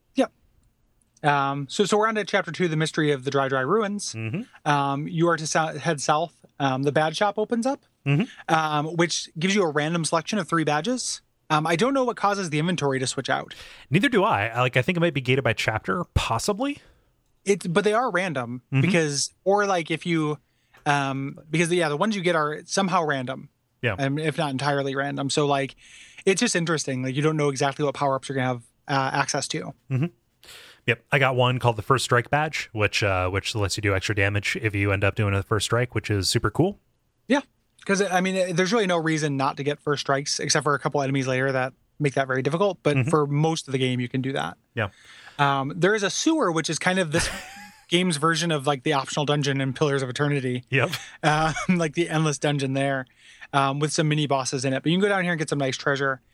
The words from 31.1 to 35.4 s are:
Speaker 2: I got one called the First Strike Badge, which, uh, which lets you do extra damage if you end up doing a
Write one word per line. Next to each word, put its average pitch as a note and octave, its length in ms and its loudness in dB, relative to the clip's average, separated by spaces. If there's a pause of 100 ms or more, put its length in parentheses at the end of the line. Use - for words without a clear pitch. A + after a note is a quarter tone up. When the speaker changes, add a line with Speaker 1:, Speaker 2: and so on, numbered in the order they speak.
Speaker 2:
I C#3+ 60 6
got C3 180 2
one B2 220 4
called A#2 180 2
the G#2+ 60 -6
First B2+ 220 2
Strike A#2+ 260 2
Badge, D3+ 420 -2
which, G#2 300 0
uh, F#2 260 2
which F#2+ 260 -4
lets G2+ 220 -2
you G#2+ 60 -6
do G2+ 120 2
extra F#2+ 200 -2
damage G2+ 480 0
if G#2+ 120 0
you G2+ 180 2
end G2 120 0
up G2 100 2
doing G2+ 200 0
a G2 80 0